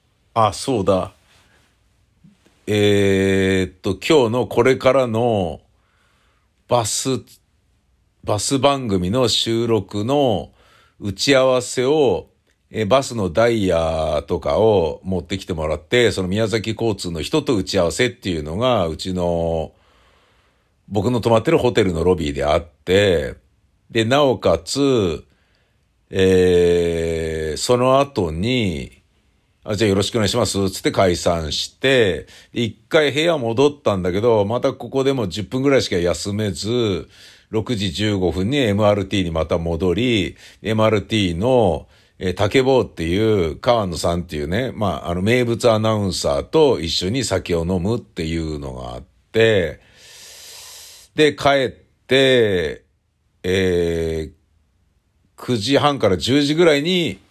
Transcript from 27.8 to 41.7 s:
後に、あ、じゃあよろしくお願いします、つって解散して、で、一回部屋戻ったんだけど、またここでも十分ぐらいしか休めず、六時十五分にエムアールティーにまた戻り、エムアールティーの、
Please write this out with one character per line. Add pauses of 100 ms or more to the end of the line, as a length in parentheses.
後
に、 (600)
あ、
じ
ゃ
あ
よ
ろ
し
く
お
願
い
し
ま
す、
つ
っ
て
解
散
し
て、 (260)
で、
一 (120)
回
部
屋
戻
っ
た
ん
だ
け
ど、
ま
た
こ
こ
で
も
十
分
ぐ
ら
い
し
か
休
め
ず、 (420)
六
時
十
五
分
に
エ
ム
ア
ー
ル
テ
ィ
ー
に
ま
た
戻
り、 (260)
エ
ム
ア
ー
ル
テ
ィ
ー
の、 (300)